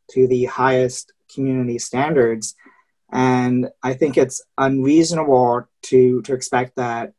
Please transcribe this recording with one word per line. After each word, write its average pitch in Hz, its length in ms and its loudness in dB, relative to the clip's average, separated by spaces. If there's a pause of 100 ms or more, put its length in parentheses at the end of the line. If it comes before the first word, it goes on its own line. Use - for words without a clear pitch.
(100)
to 127 180 2
the 123 160 0
highest 127 680 -2 (200)
community 127 460 -4
standards. 123 760 -2 (560)
And 127 600 0 (120)
I 131 120 -4
think 147 240 0
it's 131 240 -2 (160)
unreasonable 135 1120 2 (160)
to, 127 380 4
to 135 120 -4
expect 127 420 -4
that 117 420 -6